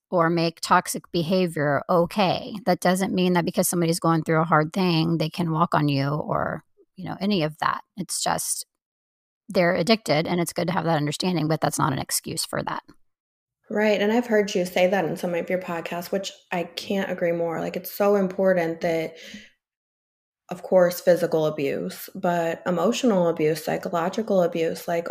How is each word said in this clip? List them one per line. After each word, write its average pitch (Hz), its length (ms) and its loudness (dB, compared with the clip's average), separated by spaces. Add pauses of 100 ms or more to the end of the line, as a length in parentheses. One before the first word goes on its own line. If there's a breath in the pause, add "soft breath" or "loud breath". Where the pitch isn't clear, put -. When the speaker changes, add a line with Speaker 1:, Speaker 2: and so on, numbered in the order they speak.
(100)
Speaker 1:
or 165 180 4
make 165 320 0
toxic - 520 0
behavior 165 760 2
okay. 180 640 2 (120)
That 180 140 2
doesn't 185 340 2
mean 180 200 4
that 170 100 2
because 180 240 0
somebody's 170 320 0
going 165 240 2
through 160 160 2
a 160 40 2
hard 156 280 2
thing, 170 460 2
they 156 120 -2
can 170 220 -2
walk 151 240 0
on 147 100 2
you 139 220 0
or, - 560 -4 (320)
you 185 80 -14
know, - 160 -8
any 196 240 0
of 151 140 -4
that. - 240 -2 (140)
It's - 240 -6
just - 460 -4 (800)
they're 180 280 2
addicted, 170 500 0
and 175 140 0
it's 170 120 -2
good 175 140 -2
to 175 60 -2
have 170 140 -2
that 165 100 2
understanding, 151 500 -2
but 156 140 0
that's - 180 -2
not 147 140 2
an 139 80 -4
excuse - 440 -6
for - 200 -6
that. - 180 -8 (920)
Speaker 2:
Right. 208 280 2
And 208 100 2
I've 240 160 0
heard 208 260 2
you 180 120 0
say 180 240 2
that 190 160 2
in 160 120 -4
some 180 160 -4
of 175 160 -4
your 180 120 -2
podcasts, 170 500 -8
which 196 220 -4 (180)
I 175 140 -2
can't 196 460 -4
agree 180 200 -2
more. 170 300 -2
Like, 175 160 -6
it's 180 160 -10
so 202 240 2
important 185 640 0
that, 165 340 -2 (1400 loud breath)
of 180 140 -12
course, 175 360 4
physical 165 460 2
abuse, 151 680 -4
but 175 520 -2
emotional 180 600 2
abuse, 160 360 0
psychological 185 800 0
abuse, 170 460 -2
like, 170 220 -2